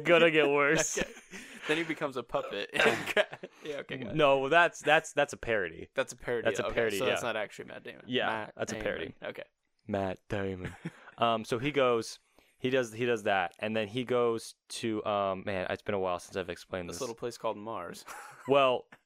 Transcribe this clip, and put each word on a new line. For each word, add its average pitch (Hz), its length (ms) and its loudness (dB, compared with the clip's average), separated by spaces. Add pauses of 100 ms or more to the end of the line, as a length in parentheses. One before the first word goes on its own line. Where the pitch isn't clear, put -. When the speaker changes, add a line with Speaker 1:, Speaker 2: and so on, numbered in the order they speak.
Speaker 1:
gonna 170 220 8
get 151 180 6
worse. 143 500 4
Speaker 2:
<laughs> - 100 -2 (600)
Okay. 151 60 2
Then - 20 2
he 165 80 0
becomes 147 320 -4
a 123 60 -2
puppet. - 500 -4
<laughs> - 80 2
Okay. - 440 2 (380)
Yeah, 147 180 -8
okay, - 180 -10
got 131 140 -8
it. 147 40 -4
Speaker 1:
No, 139 320 6
that's, 165 320 6
that's, 156 320 4
that's 143 220 0
a - 20 -8
parody. 90 580 -2
Speaker 2:
That's 131 200 -4
a - 20 -16
parody. 117 300 -4
Speaker 1:
That's 117 140 2
a 113 40 -2
Speaker 2:
Okay, 110 100 -4
Speaker 1:
parody, 110 240 2
Speaker 2:
so 101 60 -2
that's 104 180 0
Speaker 1:
yeah. 123 60 -2
Speaker 2:
not 110 80 -2
actually 107 300 -8
Matt - 180 -16
Damon. - 220 -16
Speaker 1:
Yeah, 120 200 0
Speaker 2:
Matt 110 300 -4
Speaker 1:
that's - 160 -6
a - 40 -6
Speaker 2:
Damon. 110 100 -6
Speaker 1:
parody. 85 280 -6 (100)
Speaker 2:
Okay. - 180 -10 (440)
Speaker 1:
Matt 98 320 -4 (120)
Damon. 95 440 -6 (220)
Speaker 2:
<laughs> - 220 -20
Speaker 1:
Um, 113 260 2
so 123 140 -2
he 139 120 -4
goes, 123 480 2 (400)
he 127 120 -2
does, 127 220 0
he 113 120 -4
does 117 200 0
that, 95 360 2
and 110 160 -2
then 110 100 0
he 117 180 -4
goes 120 500 0 (160)
to, 110 340 -4
um, 98 420 0
man, 95 220 -2
it's 95 140 -4
been 107 120 -2
a 98 60 0
while 90 180 0
since - 180 -14
I've 90 140 -2
explained 87 380 -8
Speaker 2:
This 85 80 -10
Speaker 1:
this. - 60 -10
Speaker 2:
little 117 120 -6
place 120 240 -8
called 110 200 -4
Mars. 104 520 -10
<laughs> - 380 -12
Speaker 1:
Well, 131 380 4 (200)